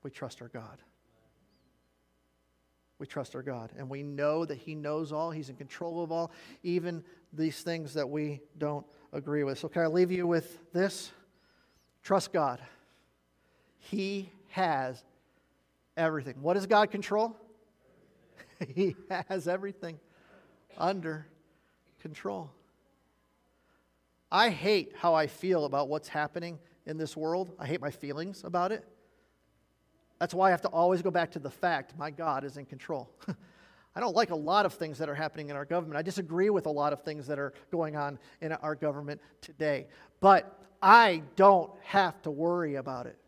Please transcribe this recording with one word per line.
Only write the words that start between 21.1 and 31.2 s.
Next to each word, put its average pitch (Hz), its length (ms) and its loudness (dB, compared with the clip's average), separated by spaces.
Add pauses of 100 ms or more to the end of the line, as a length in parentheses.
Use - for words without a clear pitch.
control. 170 500 -10 (1800)
I 214 200 6
hate 180 480 0
how 170 180 4
I 156 120 4
feel 180 360 0
about 139 240 0
what's 151 220 -6
happening 160 500 -6 (260)
in 156 120 -8
this 156 180 -6
world. 170 420 -4
I - 80 -12
hate 156 140 -4
my 147 100 -4
feelings 151 540 -10
about 180 300 -2
it. - 120 -10 (1300)
That's 170 140 -2
why 190 160 6
I - 20 6
have 175 120 2
to 185 40 0
always 175 340 4
go 185 80 0
back 170 220 0